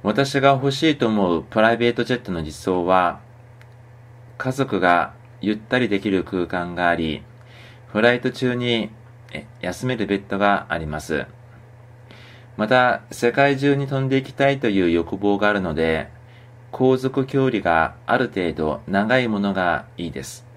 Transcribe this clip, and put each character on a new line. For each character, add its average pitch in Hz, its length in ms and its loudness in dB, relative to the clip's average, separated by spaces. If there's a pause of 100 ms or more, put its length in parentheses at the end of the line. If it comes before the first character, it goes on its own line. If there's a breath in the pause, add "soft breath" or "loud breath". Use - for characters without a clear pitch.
私 135 380 0
が 139 120 6
欲 135 200 2
し 156 200 2
い 147 40 0
と 127 120 0
思 95 320 2
う - 40 -6
プ - 160 -2
ラ 113 140 4
イ 113 40 0
ベ 120 120 2
ー 120 40 0
ト 120 120 -2
ジ 127 80 -2
ェ 120 40 0
ッ 120 40 -10
ト 98 100 -10
の 82 100 -4
理 76 120 -8
想 90 320 -2
は、 90 340 2 (1200)
家 131 160 -4
族 131 260 -2
が 87 340 2 (280)
ゆ 107 140 0
っ - 20 -12
た - 200 -4
り 120 120 0
で 98 100 0
き 104 100 -2
る 92 140 0
空 87 240 -4
間 87 260 -6
が 87 140 0
あ 85 80 4
り、 80 260 -4 (680 loud breath)
フ 107 140 -2
ラ 120 120 6
イ 123 80 -2
ト 127 100 -2
中 123 220 -2
に、 120 380 -2 (420)
え、 - 120 -12 (140)
休 92 280 -6
め 123 100 -2
る 104 100 -4
ベ 101 80 0
ッ 98 100 -6
ド 98 120 -6
が 101 320 2
あ 82 80 -4
り 80 80 -6
ま 76 160 -6
す。 76 240 -4 (1300 loud breath)
ま 107 140 -2
た、 127 320 4 (100)
世 120 220 0
界 139 240 4
中 143 180 2
に 139 120 -4
飛 135 120 -2
ん 135 80 -2
で 135 80 0
い 135 80 0
き - 100 -16
た 139 160 2
い 139 120 -2
と 120 80 0
い 98 140 2
う 85 60 4
欲 85 280 0
望 101 200 2
が 104 120 2
あ 104 40 2
る 101 60 0
の 85 140 -4
で、 80 340 0 (640 loud breath)
航 131 240 2
続 131 300 -2
距 135 240 0
離 113 100 -2
が 82 360 2 (100)
あ 120 120 2
る 123 160 0
程 87 200 -2
度 78 340 -4
長 110 320 2
い 123 80 0
も 104 140 -2
の 101 120 -2
が 90 320 -2 (120)
い 87 100 -8
い 78 40 -10
で 67 120 -10
す。 - 340 -18